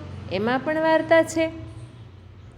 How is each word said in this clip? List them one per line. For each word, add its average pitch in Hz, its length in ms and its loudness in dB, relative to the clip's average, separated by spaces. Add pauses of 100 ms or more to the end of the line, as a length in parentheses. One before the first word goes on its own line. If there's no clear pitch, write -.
(320)
એમાં 226 280 0
પણ 311 220 -2
વાર્તા 320 420 4
છે. 320 420 -4 (920)